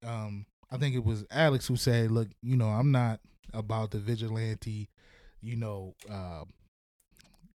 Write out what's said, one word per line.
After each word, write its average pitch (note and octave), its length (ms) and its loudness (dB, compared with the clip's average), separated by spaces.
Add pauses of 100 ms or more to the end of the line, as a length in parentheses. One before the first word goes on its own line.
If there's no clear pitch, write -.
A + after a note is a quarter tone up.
um, G#2+ 420 -6 (220)
I C3+ 100 -6
think C3 180 2
it A#2+ 80 0
was G#2 260 0
Alex C#3 380 4
who B2+ 80 2
said, A#2 340 4
"Look, A2+ 160 2 (160)
you B2+ 140 0
know, A2+ 140 4
I'm A#2+ 200 4
not A#2+ 300 2 (340)
about A2 380 -4
the A2 60 -4
vigilante, A2 920 -4 (540)
you A#2 140 -8
know, G2+ 380 -6 (160)
uh, F2+ 340 -8 (1120)